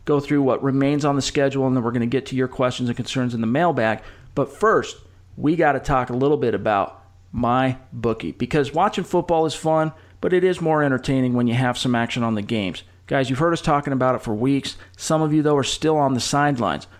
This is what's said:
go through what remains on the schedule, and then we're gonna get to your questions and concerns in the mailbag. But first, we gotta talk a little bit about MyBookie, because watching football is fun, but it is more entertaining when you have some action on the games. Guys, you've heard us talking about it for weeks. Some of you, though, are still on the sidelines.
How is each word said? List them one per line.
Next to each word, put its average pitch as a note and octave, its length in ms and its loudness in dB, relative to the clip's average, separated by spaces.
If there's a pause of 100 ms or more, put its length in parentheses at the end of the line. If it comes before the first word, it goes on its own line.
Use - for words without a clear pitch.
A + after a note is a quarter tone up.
go D3 160 2
through C#3+ 220 2
what B2+ 200 2
remains C#3 420 2
on C#3+ 120 0
the C3 60 0
schedule, C3+ 440 0
and C3 100 2
then B2 60 0
we're A#2 80 -2
gonna A#2 160 0
get B2 200 -2
to C3 100 -6
your B2+ 120 0
questions B2+ 400 -2
and A#2+ 80 -2
concerns B2 380 -4
in A#2 60 -2
the A2+ 60 0
mailbag. B2 540 0 (340)
But - 180 -2
first, G3 440 0 (400)
we D3 200 0
gotta C#3+ 240 2
talk B2+ 300 0
a A#2+ 60 -4
little C#3+ 200 2
bit B2 180 0
about G2+ 480 -2 (320)
MyBookie, A#2+ 1040 -2
because C#3+ 360 -2
watching F#3+ 300 0
football E3 420 0
is D3 80 -4
fun, D#3+ 380 0 (280)
but F3 120 -2
it F3+ 120 4
is F3 160 0
more D#3 220 2
entertaining B2+ 520 0
when B2 120 2
you A#2 80 0
have B2 240 0
some B2 160 -2
action A#2 280 -2
on A2+ 120 0
the G#2 80 -2
games. G#2 400 -4 (240)
Guys, C3+ 240 0
you've B2+ 80 -2
heard E3+ 140 2
us D#3+ 80 -2
talking C#3+ 320 0
about B2+ 220 2
it A2+ 80 -4
for A2+ 120 -4
weeks. C3 420 0 (200)
Some D#3 260 0
of D3+ 100 0
you, D#3 100 4
though, D3 140 2
are C3 80 2
still D#3 320 0
on C3+ 180 2
the A#2+ 60 0
sidelines. A#2+ 680 0 (140)